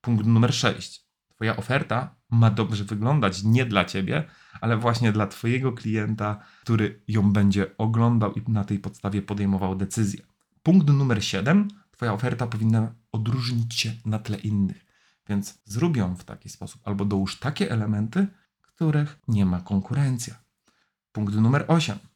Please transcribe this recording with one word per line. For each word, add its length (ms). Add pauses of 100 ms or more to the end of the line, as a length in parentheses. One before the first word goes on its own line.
Punkt 240
numer 280
sześć. 520 (240)
Twoja 280
oferta 580 (140)
ma 220
dobrze 320
wyglądać 600
nie 220
dla 200
ciebie, 380 (380)
ale 160
właśnie 340
dla 160
twojego 460
klienta, 680 (220)
który 460
ją 260
będzie 440
oglądał 560
i 180
na 120
tej 160
podstawie 420
podejmował 540
decyzję. 480 (400)
Punkt 240
numer 380
siedem. 420 (240)
Twoja 220
oferta 340
powinna 460 (180)
odróżnić 640
się 160 (140)
na 140
tle 180
innych, 480 (420)
więc 380
zrób 320
ją 180
w 80
taki 260
sposób 380
albo 180
dołóż 340
takie 320
elementy, 560 (340)
których 680
nie 180
ma 160
konkurencja. 720 (760)
Punkt 240
numer 320
osiem. 300 (180)